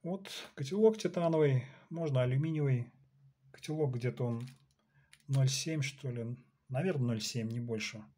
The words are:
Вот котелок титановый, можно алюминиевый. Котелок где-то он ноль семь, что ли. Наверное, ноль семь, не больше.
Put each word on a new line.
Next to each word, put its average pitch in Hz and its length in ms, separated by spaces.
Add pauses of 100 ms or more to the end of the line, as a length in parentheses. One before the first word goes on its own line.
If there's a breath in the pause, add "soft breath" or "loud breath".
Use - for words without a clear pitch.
Вот 190 260 (280)
котелок 214 420
титановый, 160 680 (220 loud breath)
можно 156 340
алюминиевый. 135 680 (640)
Котелок 151 420
где-то 123 300
он 120 240 (800 soft breath)
ноль 135 200
семь, 156 340
что - 280
ли. 117 260 (320)
Наверное, 139 380
ноль 113 140
семь, 113 260
не 117 140
больше. 113 420 (160)